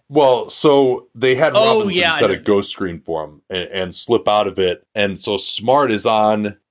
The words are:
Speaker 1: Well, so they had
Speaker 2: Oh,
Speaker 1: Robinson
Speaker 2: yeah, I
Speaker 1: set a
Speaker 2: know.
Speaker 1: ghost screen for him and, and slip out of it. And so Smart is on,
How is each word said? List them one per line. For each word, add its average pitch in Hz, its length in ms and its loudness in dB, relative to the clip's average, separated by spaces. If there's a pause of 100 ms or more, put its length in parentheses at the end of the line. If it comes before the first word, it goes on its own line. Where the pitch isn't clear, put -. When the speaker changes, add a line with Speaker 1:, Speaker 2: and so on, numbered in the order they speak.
Speaker 1:
Well, 127 420 2
so 139 640 2
they 127 200 0
had 151 180 0
Speaker 2:
Oh, 220 260 4
Speaker 1:
Robinson 185 220 -2
Speaker 2:
yeah, 170 120 0
I 151 60 -2
Speaker 1:
set 104 120 2
a 92 60 -4
Speaker 2:
know. - 60 -14
Speaker 1:
ghost 101 280 0
screen 87 300 -8
for 80 240 -8
him 76 240 -20
and, 90 200 -8
and 92 260 -8
slip - 300 -2
out 104 220 2
of 92 100 -10
it. 90 260 -2 (120)
And 101 240 -2
so 104 160 -6
Smart 123 560 0
is 104 140 -2
on, 107 520 0 (140)